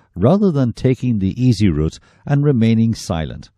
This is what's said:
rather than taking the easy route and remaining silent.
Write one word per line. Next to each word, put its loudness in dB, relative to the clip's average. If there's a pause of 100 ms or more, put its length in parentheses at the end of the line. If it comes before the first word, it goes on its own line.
(160)
rather 2
than 0
taking -2
the -2
easy 2
route -2 (260)
and 0
remaining 2
silent. -8